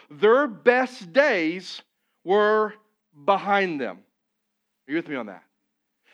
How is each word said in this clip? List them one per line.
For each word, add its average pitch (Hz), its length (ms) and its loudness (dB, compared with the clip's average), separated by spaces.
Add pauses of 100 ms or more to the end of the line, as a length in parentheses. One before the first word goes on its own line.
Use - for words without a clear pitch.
(120)
their 214 360 4
best 240 640 0
days 185 720 0 (400)
were 214 520 0 (500)
behind 190 560 0
them. 101 180 -8 (880)
Are - 40 -14
you 147 60 -4
with 160 120 -8
me 147 80 -8
on 117 100 -8
that? 90 160 -18 (720)